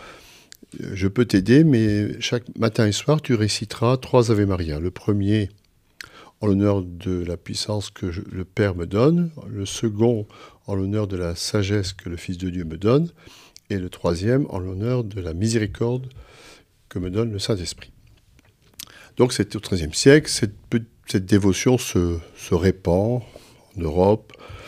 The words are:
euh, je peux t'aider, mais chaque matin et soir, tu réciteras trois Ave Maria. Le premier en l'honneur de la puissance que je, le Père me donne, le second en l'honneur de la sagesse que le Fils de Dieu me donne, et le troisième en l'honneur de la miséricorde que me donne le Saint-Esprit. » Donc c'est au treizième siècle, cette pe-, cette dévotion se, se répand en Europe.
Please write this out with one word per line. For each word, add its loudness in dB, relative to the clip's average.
euh, -10
je 0
peux 2
t'aider, 6
mais 2
chaque -4
matin 2
et 2
soir, 0
tu -2
réciteras 0
trois 2
Ave 4
Maria. -2
Le -4
premier 0
en -2
l'honneur 4
de -6
la -6
puissance -8
que -8
je, -8
le -8
Père 0
me -6
donne, 2
le -8
second 0
en -4
l'honneur -2
de -6
la -4
sagesse -2
que -16
le -8
Fils -10
de -4
Dieu -6
me -8
donne, 2
et -2
le -6
troisième 0
en -6
l'honneur -4
de -10
la -6
miséricorde -2
que -10
me -6
donne -2
le -6
Saint-Esprit. » -6
Donc 4
c'est -2
au -8
treizième -4
siècle, 6
cette -4
pe-, -2
cette -2
dévotion 4
se, -2
se -4
répand 0
en -8
Europe. 2